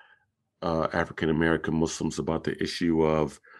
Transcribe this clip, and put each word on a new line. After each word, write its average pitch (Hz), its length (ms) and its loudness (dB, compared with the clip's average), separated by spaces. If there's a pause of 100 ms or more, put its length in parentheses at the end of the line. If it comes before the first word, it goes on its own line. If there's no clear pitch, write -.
(600)
uh, 82 320 0
African 85 360 -2
American 80 460 2
Muslims 80 440 -2
about 80 240 -2
the - 180 -4
issue 80 420 0
of, 78 360 2 (200)